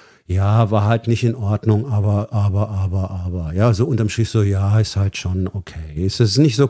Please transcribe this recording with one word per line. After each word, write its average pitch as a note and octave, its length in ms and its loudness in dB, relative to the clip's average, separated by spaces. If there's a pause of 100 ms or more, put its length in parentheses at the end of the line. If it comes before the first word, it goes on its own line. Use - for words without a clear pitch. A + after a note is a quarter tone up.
(260)
„Ja, G2 460 2
war G#2 140 2
halt A2+ 200 2
nicht A#2 160 0
in A#2 140 0
Ordnung, G#2+ 500 0
aber, G#2 460 0
aber, G2+ 360 0
aber, F#2+ 440 -4
aber.“ F2+ 400 -6
Ja, A2 220 4
so A2 120 0
unterm A2 220 0
Strich A2 220 -2
so, A2 120 0
„Ja, G2+ 380 2
ist - 160 -2
halt G2 200 0
schon F#2 300 -4
okay. D#2+ 580 -8
Es F#2+ 140 -2
ist A2 200 2
nicht C#3+ 180 4
so C3+ 140 4